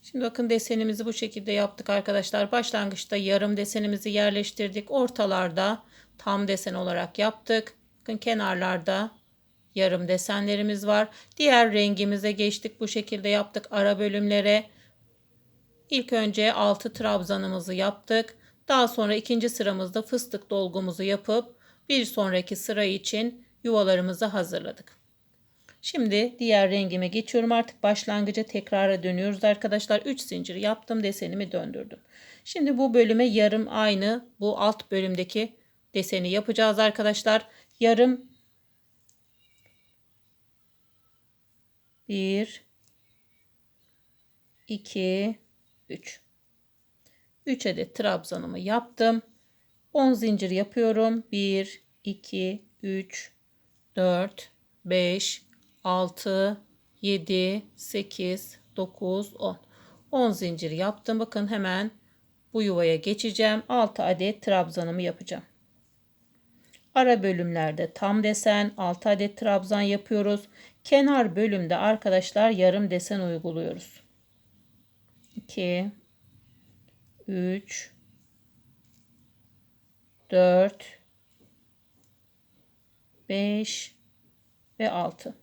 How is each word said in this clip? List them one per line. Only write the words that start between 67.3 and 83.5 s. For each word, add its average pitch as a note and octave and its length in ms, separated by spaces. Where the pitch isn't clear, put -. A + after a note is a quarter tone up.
tam G#3 300
desen, G#3 540
altı F3+ 320
adet G3+ 280
trabzan G3+ 440
yapıyoruz. G3+ 640
Kenar C4+ 520
bölümde F#3 400
arkadaşlar G#3 760
yarım F#3 420
desen F3+ 280
uyguluyoruz. E3 840
İki, F#3 560
üç, F#3 640
dört, F#3 680
beş G#3 640